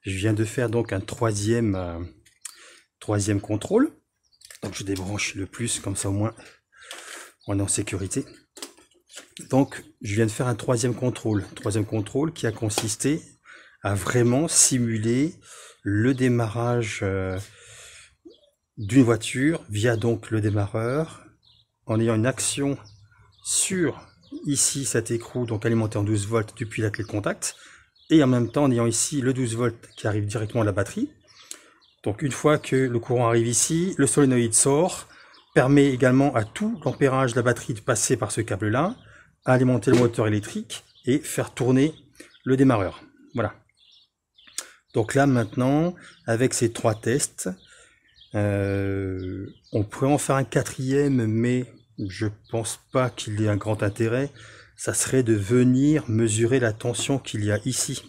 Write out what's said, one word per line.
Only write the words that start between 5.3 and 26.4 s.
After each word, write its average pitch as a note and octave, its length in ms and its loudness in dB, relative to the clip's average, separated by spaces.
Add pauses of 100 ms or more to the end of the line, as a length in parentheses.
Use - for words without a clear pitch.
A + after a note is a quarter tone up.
le G2 100 -8
plus, - 360 -6
comme G2+ 160 -6
ça - 100 -6
au F#2+ 60 -2
moins, G#2+ 200 -2 (1120)
on G2+ 120 -2
est - 20 0
en G2+ 60 -2
sécurité. G2 580 -4 (1200)
Donc, C3+ 340 0 (180)
je G2+ 140 -4
viens A2+ 100 4
de G#2 60 -2
faire B2+ 160 -4
un A#2+ 80 -2
troisième A#2+ 400 -2
contrôle. A2+ 480 -2 (120)
Troisième G#2 300 -2
contrôle C3 460 -2
qui C3+ 160 -4
a A2 60 -2
consisté A2+ 680 -2 (640)
à G2+ 100 -2
vraiment B2 540 2
simuler A#2+ 880 0 (480)
le G#2+ 300 2
démarrage, A#2+ 920 0
euh, F#2+ 340 -2 (1400)
d'une A#2+ 260 4
voiture B2+ 680 0
via G#2+ 280 0
donc A2+ 340 -2
le A2 80 0
démarreur, A2 840 -4 (640)
en A2+ 120 0
ayant A2+ 160 2
une A2 100 2
action C#3 520 -2 (680)
sur - 640 -2 (380)
ici C#3 400 -2
cet A2+ 260 -2
écrou, A#2+ 340 -4
donc A2 200 -4
alimenté A2+ 320 0
en G#2+ 60 0
douze G#2 220 0
volts A2 320 -2